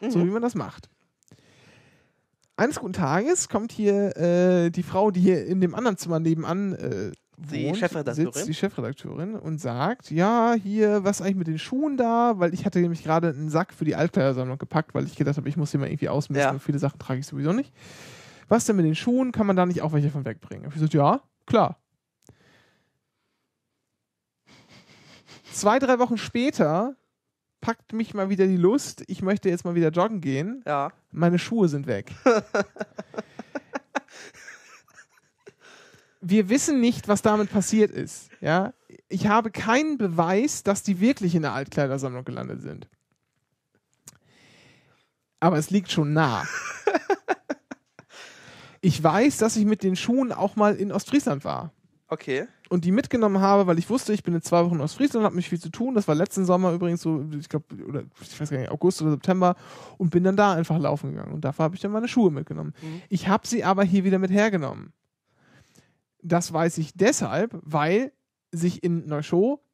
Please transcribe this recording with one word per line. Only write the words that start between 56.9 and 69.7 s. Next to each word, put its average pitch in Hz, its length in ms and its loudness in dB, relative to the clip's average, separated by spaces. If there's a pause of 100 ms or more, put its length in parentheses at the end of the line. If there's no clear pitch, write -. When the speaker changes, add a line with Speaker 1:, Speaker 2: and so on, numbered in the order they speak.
Speaker 1:
so, 160 200 -2 (160)
ich 156 120 -14
glaub, 151 140 -4 (220)
oder 139 180 -8 (180)
ich - 180 -14
weiß 151 80 -6
gar 147 80 -6
nicht, 127 140 -6
August 175 320 0
oder 156 80 2
September. 180 440 2 (440)
Und 180 100 2
bin 175 160 2
dann 190 100 4
da 202 200 4
einfach 165 240 0
laufen 143 340 -2
gegangen. - 220 -10
Und 156 100 -8
dafür 151 220 0
hab 170 80 -2
ich 190 60 -10
dann 202 120 -4
meine 220 160 -2
Schuhe 214 220 4
mitgenommen. 156 500 -6
Speaker 2:
Mhm. 160 300 -12
Speaker 1:
Ich 190 180 -2
hab 196 180 2
sie - 180 -2
aber 190 200 2
hier 185 200 2
wieder 190 140 2
mit 190 120 0
hergenommen. 196 640 0 (1300)
Das 170 280 0
weiß 165 280 0
ich 156 160 -4
deshalb, 185 640 0
weil 165 520 0 (380)
sich 175 320 -2
in 170 260 -2
Neuschow 175 520 0 (140)